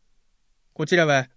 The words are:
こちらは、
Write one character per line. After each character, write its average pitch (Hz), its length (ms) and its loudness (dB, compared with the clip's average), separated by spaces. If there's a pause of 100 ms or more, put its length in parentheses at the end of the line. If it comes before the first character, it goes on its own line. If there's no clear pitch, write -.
(720)
こ 156 140 -6
ち 180 80 0
ら 170 100 2
は、 135 320 0